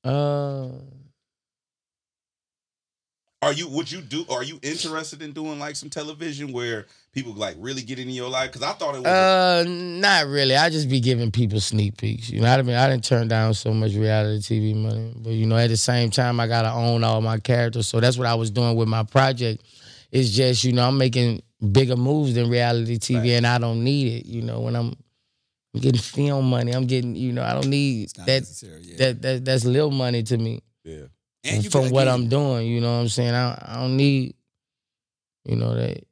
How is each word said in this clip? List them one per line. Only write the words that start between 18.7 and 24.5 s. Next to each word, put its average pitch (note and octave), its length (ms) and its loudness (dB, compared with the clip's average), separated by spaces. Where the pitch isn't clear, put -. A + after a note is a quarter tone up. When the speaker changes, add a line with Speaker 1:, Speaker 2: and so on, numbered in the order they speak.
Speaker 1:
with A2+ 100 2
my A2 160 0
project. A#2+ 640 2
It's B2+ 180 4
just, B2+ 320 2
you B2+ 100 2
know, B2 140 4
I'm C3+ 100 2
making A#2+ 460 2
bigger B2+ 240 4
moves C3+ 380 2
than A#2+ 140 2
reality A#2+ 480 2
T B2 180 -2
V, A#2 60 2
Speaker 2:
Right. A#2+ 80 2
Speaker 1:
and A#2 80 4
I B2 120 4
don't A#2 240 0
need B2+ 380 0
it. - 60 -18
You A#2 160 -8
know, A#2 180 -6